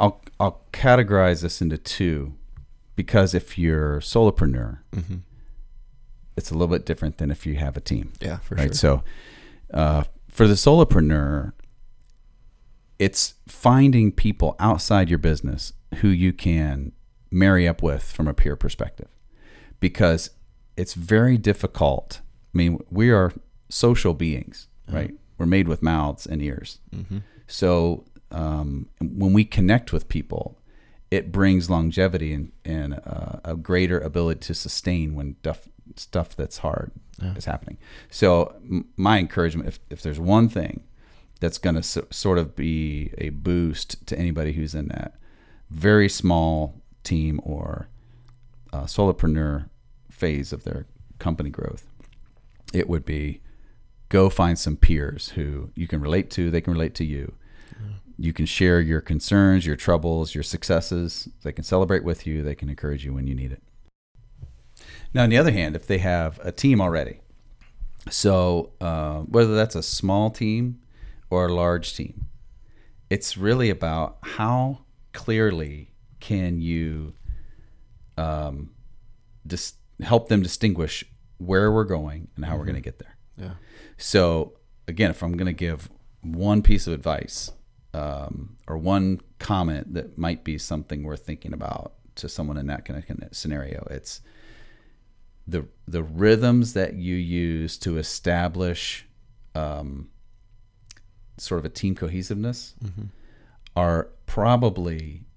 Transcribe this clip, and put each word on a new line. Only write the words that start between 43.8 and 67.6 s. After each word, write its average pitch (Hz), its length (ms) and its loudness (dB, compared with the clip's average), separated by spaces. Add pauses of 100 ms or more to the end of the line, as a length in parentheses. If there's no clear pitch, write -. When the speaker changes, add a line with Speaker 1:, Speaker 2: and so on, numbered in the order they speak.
Speaker 1:
to - 100 -4
anybody 80 360 -2
who's 78 200 -4
in 71 140 -6
that - 260 -8 (560)
very 101 380 6
small 82 720 2 (220)
team 78 400 0
or, 78 440 -8 (840)
uh, 69 100 -6
solopreneur 78 840 0 (420)
phase 73 420 -4
of 71 120 -10
their - 220 -8 (340)
company 78 300 -4
growth, - 360 -10 (880)
it 90 140 0
would 82 160 -2
be 73 360 -6 (680)
go 95 200 6
find 87 300 2
some 78 180 -2
peers 73 540 4
who 71 460 -8
you 85 100 -6
can 80 140 -6
relate 82 320 -2
to, 85 180 0
they 82 100 0
can 87 120 -2
relate 80 240 -2
to 82 80 -2
you. 71 280 -6 (400)
Speaker 2:
Yeah. 107 140 -14 (320)
Speaker 1:
You 82 140 -2
can 78 140 -2
share 87 340 4
your 80 200 0
concerns, 95 640 4
your 73 100 -2
troubles, 82 580 0
your 76 100 -6
successes. 85 840 -4 (140)
They 73 100 -8
can 71 120 -12
celebrate 92 380 2
with - 240 -4
you. 78 160 -4
They 73 120 -4
can 69 160 -8
encourage 71 340 -6
you 67 80 -8
when 67 140 -4
you 67 80 -4
need 64 180 -6
it. 65 100 -14 (1500)
Now, 123 120 4
on 113 60 4
the 117 80 6
other 160 120 4
hand, 80 260 0
if - 100 -12
they 98 120 2
have 85 440 0
a 90 100 -6
team 135 280 4
already, 82 400 -2 (920)